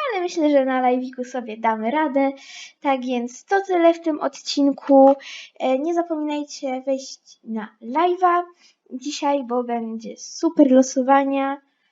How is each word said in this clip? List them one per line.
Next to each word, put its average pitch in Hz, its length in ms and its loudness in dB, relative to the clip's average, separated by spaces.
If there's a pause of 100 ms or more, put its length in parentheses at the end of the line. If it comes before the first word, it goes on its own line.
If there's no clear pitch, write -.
(120)
ale 370 100 -4
myślę, 349 280 0
że 277 140 4
na 262 180 -2
live'iku 254 420 -2
sobie 220 320 -10
damy 220 340 -2
radę. 277 420 0 (480)
Tak 269 200 0
więc 247 440 -6
to 392 220 0
tyle 339 280 4
w 339 60 -10
tym 311 200 -4
odcinku. 277 920 4 (460)
E, 262 180 0
nie 330 160 -2
zapominajcie 294 920 -6
wejść - 580 -8
na 220 380 -10
live'a 349 600 2 (480)
dzisiaj, 285 540 -4
bo 240 200 -2
będzie 226 520 -8
super 311 540 2
losowania. 269 880 2 (320)